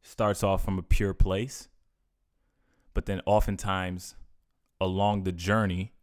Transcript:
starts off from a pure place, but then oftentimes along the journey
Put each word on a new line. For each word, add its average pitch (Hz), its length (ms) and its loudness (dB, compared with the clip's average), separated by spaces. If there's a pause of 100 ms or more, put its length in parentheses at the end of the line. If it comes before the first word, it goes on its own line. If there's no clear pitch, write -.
starts - 420 -2
off 98 220 2
from 95 120 -2
a 87 60 -6
pure 98 300 4
place, 98 560 0 (1200)
but 87 120 -2
then 98 200 -4
oftentimes 95 920 -2 (640)
along 98 440 0
the 95 80 -2
journey 92 720 0